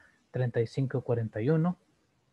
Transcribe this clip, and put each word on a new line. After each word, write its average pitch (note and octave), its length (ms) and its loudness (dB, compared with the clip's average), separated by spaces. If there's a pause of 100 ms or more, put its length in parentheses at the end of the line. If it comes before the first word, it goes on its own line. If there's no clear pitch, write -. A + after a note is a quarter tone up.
(320)
treinta B2 300 0
y A2+ 60 0
cinco C3 340 -2
cuarenta A2+ 400 -2
y B2 80 0
uno. D#3+ 280 2 (560)